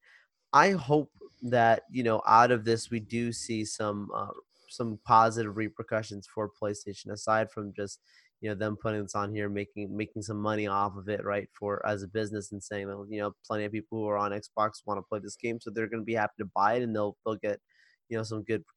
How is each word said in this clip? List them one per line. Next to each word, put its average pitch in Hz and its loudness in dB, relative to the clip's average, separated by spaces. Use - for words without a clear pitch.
I 165 8
hope 147 2
that, 117 6
you 127 -2
know, 113 2
out 117 10
of 110 2
this 113 0
we 117 -2
do 117 -4
see 113 -4
some, 104 -4
uh, 104 -4
some 113 -6
positive 113 6
repercussions 107 -4
for 107 -6
PlayStation, 104 -8
aside 110 0
from 104 -8
just, 101 -8
you 110 -4
know, 104 -2
them 104 -2
putting 107 -4
this 98 -10
on 101 -2
here, 104 -4
making, 101 -6
making 107 -6
some 104 -6
money 107 0
off 98 0
of 95 -10
it, 104 -4
right, 101 -2
for, 101 -4
as 104 -2
a 95 -10
business, 104 -6
and 101 -10
saying 101 -8
that, 98 -10
you 104 -6
know, 101 -2
plenty 107 -2
of 104 -6
people 110 -6
who 107 -2
are 104 2
on 101 0
Xbox 107 -2
wanna 101 -4
play 107 -4
this 98 -12
game, 117 -4
so 113 -10
they're 110 -2
gonna 110 -6
be 113 -2
happy 107 0
to 98 -6
buy 101 4
it, 123 2
and 113 -2
they'll, 104 0
they'll 110 0
get, 101 -4
you 117 -4
know, 110 -2
some 107 -6
good, 107 -2